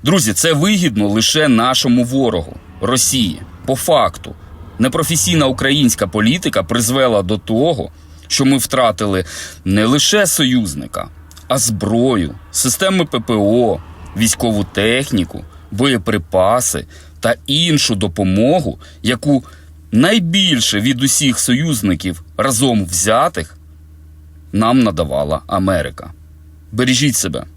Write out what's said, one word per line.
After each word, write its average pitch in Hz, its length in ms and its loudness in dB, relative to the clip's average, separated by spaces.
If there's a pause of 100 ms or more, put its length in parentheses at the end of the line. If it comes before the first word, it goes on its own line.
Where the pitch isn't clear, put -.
Друзі, 139 300 2
це 165 200 0
вигідно 147 560 2
лише 120 380 2
нашому 123 560 2
ворогу, 120 500 -2 (280)
Росії. 117 600 0 (240)
По 131 100 0
факту, 127 600 0 (440)
непрофесійна 160 680 0
українська 135 600 0
політика 110 560 0
призвела 120 600 2
до 101 140 -2
того, 120 520 -2 (380)
що - 180 0
ми 139 120 4
втратили 107 680 0 (400)
не 101 200 2
лише 151 420 2
союзника, 95 800 -2 (400)
а 127 100 0
зброю, 107 760 0 (160)
системи 185 540 0
П 143 140 -6
П 113 140 -4
О, 104 460 2 (380)
військову 110 460 0
техніку, 110 800 -2 (280)
боєприпаси 104 1120 0 (340)
та 117 160 0 (100)
іншу 147 500 0
допомогу, 101 840 0 (240)
яку 127 400 0 (480)
найбільше 165 880 2
від 123 240 0
усіх 135 360 0
союзників 107 840 -2 (140)
разом 120 480 0
взятих 107 680 -2 (1000)
нам 117 280 2
надавала 76 680 0
Америка. 95 680 -2 (580)
Бережіть 127 440 0
себе. 73 300 -4 (120)